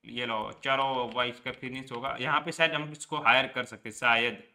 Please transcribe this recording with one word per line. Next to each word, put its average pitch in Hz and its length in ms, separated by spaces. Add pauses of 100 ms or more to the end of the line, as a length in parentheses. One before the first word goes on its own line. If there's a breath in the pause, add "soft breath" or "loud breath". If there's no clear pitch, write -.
ये 120 200
लो, 107 260 (120)
चारों 135 500
वाइस 123 260
का 127 120
फिनिश 131 400
होगा। 123 300
यहाँ 147 200
पे 160 100
शायद 160 200
हम 151 200
इसको 151 260
हायर 127 300
कर - 180
सकते 110 240
हैं, 107 60
शायद। 117 480 (120)